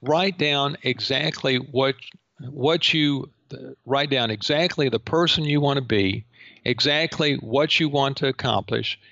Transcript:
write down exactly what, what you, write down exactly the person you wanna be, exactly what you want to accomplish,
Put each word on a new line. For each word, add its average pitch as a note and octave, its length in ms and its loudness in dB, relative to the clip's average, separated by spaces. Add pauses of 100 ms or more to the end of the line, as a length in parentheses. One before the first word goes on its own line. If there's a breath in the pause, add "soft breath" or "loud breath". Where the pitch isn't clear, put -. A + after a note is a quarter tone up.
write F3 380 0
down C#3+ 440 0
exactly C3 760 -2
what, C3+ 400 0 (520)
what D3 460 0
you, D3 340 0 (560)
write C#3 240 0
down B2 220 0
exactly D3+ 580 0
the A2+ 100 0
person E3 460 0
you D3 160 2
wanna C#3 220 2
be, G#2 420 0 (400 soft breath)
exactly D3 720 0
what C3+ 440 0
you D#3 120 2
want C#3 260 0
to C#3 120 0
accomplish, A#2 680 -2 (140)